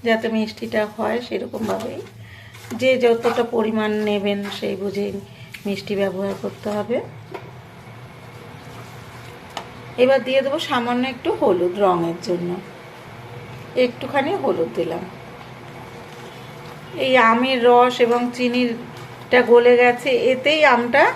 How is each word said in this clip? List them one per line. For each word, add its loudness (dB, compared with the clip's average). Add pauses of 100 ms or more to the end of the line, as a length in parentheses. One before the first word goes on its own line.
যাতে 2 (100)
মিষ্টিটা -2 (140)
হয় -2
সেরকমভাবেই। -6 (800)
যে 2 (140)
যতটা 2 (100)
পরিমাণ 0 (180)
নেবেন -2 (180)
সেই -4
বুঝেই -4 (540)
মিষ্টি -6
ব্যবহার -4
করতে -8
হবে। -4 (3000)
এবার 6
দিয়ে 2
দেবো -2 (100)
সামান্য 0 (120)
একটু -4 (100)
হলুদ 2 (100)
রঙের 2 (100)
জন্য, -2 (1300)
একটুখানি -2 (120)
হলুদ -2
দিলাম। -4 (2000)
এই 2 (180)
আমের 2 (100)
রস 6 (120)
এবং 2 (160)
চিনিটা 0 (100)
গলে 10 (100)
গেছে, 4 (220)
এতেই 2 (140)
আমটা 4 (140)